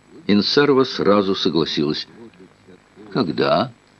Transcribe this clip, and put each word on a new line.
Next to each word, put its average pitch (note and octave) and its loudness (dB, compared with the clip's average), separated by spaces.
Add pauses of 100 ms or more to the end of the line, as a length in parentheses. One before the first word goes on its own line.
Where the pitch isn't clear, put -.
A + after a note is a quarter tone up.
(280)
Инсарова C3 2
сразу G2 0
согласилась. D#2 -2 (1040)
«Когда?» — D2+ -2 (280)